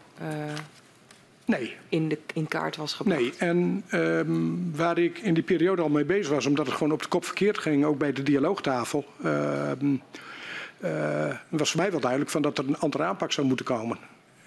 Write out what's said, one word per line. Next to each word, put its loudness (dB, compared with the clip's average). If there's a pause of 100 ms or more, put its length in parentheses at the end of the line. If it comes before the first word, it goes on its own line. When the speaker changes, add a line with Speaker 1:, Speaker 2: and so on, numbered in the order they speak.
(180)
Speaker 1:
eh, -10 (1200)
Speaker 2:
Nee. -2 (140)
Speaker 1:
in 0
de, -2 (160)
in -2
kaart -4
was -6
gebracht. 0
Speaker 2:
Nee, 0
en, 2
ehm, 0 (440)
waar 0
ik 2
in 0
die 4
periode 4
al 2
mee 2
bezig 0
was, 2
omdat 2
het -2
gewoon 0
op 0
de -6
kop -2
verkeerd 0
ging, 2
ook 2
bij 2
de -4
dialoogtafel, 2 (180)
ehm, 0 (840)
eh, -2 (140)
was 0
voor 0
mij 2
wel 0
duidelijk 0
van 2
dat 0
er -2
een 0
andere 0
aanpak -2
zou 2
moeten 2
komen. -2 (500)